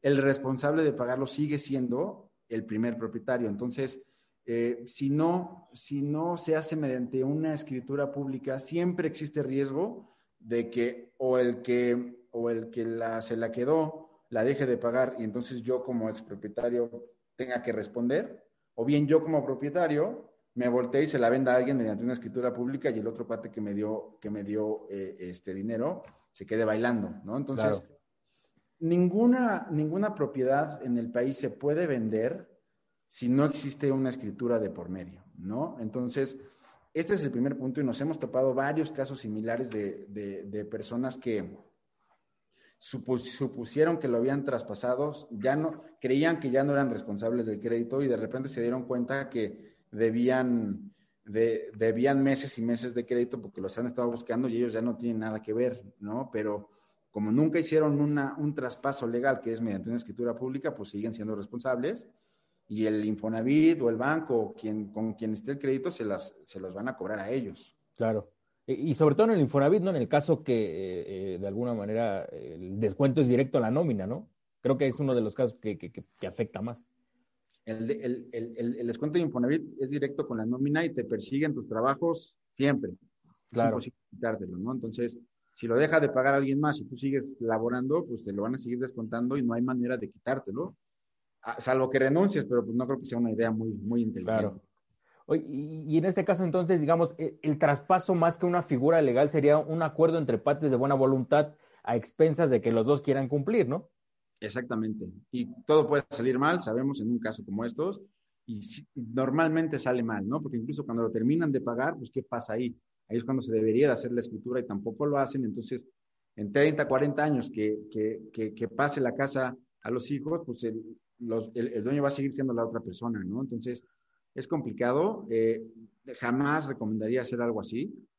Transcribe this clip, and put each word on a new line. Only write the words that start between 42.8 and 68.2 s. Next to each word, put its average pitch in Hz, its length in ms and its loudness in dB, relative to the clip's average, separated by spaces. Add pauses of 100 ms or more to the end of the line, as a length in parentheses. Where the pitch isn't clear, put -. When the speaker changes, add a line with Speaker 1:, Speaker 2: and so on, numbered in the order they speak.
Speaker 1:
supusieron 143 600 0
que 143 100 -2
lo 120 100 2
habían 139 260 0
traspasado, 127 680 -2 (180)
ya 120 260 0
no, 156 260 -4 (180)
creían 151 380 2
que 139 120 -2
ya 135 140 4
no 143 80 2
eran 139 180 2
responsables 113 560 -2
del 101 140 -4
crédito 117 420 0
y 139 60 2
de 120 80 2
repente 120 320 -4
se 127 120 -6
dieron 120 240 0
cuenta 127 440 -2
que - 460 -4 (160)
debían, 117 1000 2 (320)
de-, 110 520 2
debían 120 460 4
meses 135 360 0
y 117 40 -2
meses 117 320 -2
de 117 120 -2
crédito 123 340 0
porque 104 200 -12
los 95 180 -6
han 120 80 -2
estado 120 240 0
buscando 117 380 -2
y 117 80 -2
ellos 120 160 0
ya 113 100 -2
no 117 140 0
tienen 117 240 -2
nada 110 200 -4
que 107 120 -6
ver, 123 300 0 (180)
¿no? 110 320 -6
Pero 104 380 -2 (400)
como 104 200 -2
nunca 151 280 4
hicieron 156 420 4
una, 147 380 2
un 147 160 0
traspaso 135 520 -2
legal 127 340 2
que 117 120 -4
es 117 80 -4
mediante 101 280 -2
una 117 100 -2
escritura 117 380 -4
pública, 131 380 -4
pues 101 160 -12
siguen 110 240 -6
siendo 110 200 -6
responsables 123 720 -4 (600)
y 110 200 0
el 107 180 2
Infonavit 117 800 2
o 120 60 4
el 113 80 2
banco 143 400 0
o 107 180 0
quien, 107 340 -6
con 107 260 -4
quien 110 180 -4
esté 107 200 -6
el 139 60 -6
crédito 135 320 0
se - 140 -8
las, 98 300 -6 (100)
se - 140 -16
los 92 160 -10
van 107 140 -6
a 131 80 -6
cobrar 101 240 -6
a 98 100 -6
ellos. 120 460 -6 (200)
Speaker 2:
Claro. 110 340 0 (360)